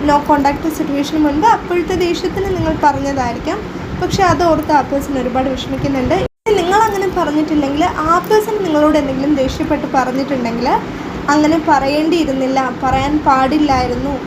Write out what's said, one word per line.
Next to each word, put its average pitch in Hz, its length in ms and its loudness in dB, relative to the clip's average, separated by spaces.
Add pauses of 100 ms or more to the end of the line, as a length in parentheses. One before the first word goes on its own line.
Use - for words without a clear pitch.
No 285 60 4 (140)
contact 285 340 2 (140)
സിറ്റുവേഷന് 285 480 -2
മുൻപ് 302 220 2
അപ്പോഴത്തെ 349 480 0 (100)
ദേഷ്യത്തിന് 359 520 -2
നിങ്ങൾ 320 180 0 (100)
പറഞ്ഞതായിരിക്കാം. 277 760 -2 (420)
പക്ഷെ 359 220 0
അതോർത്ത് 320 500 2
ആ 285 80 4 (100)
പേഴ്സൺ 277 320 -2
ഒരുപാട് 254 320 0
വിഷമിക്കുന്നുണ്ട്. 269 600 -2
ഇനി 427 460 0
നിങ്ങളങ്ങനെ 392 560 2
പറഞ്ഞിട്ടില്ലെങ്കിൽ, 302 680 0
ആ 320 280 0 (160)
പേഴ്സൺ 427 260 2 (120)
നിങ്ങളോട് 302 340 4
എന്തെങ്കിലും 269 320 -2 (100)
ദേഷ്യപ്പെട്ട് 277 440 -2 (100)
പറഞ്ഞിട്ടുണ്ടെങ്കിൽ, 247 720 -2 (640)
അങ്ങനെ 302 260 4 (100)
പറയേണ്ടിയിരുന്നില്ല, 277 920 2 (240)
പറയാൻ 269 300 0 (140)
പാടില്ലായിരുന്നു 262 880 2 (140)